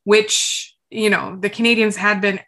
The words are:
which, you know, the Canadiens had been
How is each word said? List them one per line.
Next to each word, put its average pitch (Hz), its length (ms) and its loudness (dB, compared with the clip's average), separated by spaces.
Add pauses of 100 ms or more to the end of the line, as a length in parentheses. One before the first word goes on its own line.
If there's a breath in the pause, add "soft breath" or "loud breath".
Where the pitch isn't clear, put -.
which, - 720 0 (140)
you 214 200 0
know, 190 300 -2
the 196 100 -2
Canadiens 220 460 2
had 196 240 0
been 196 280 0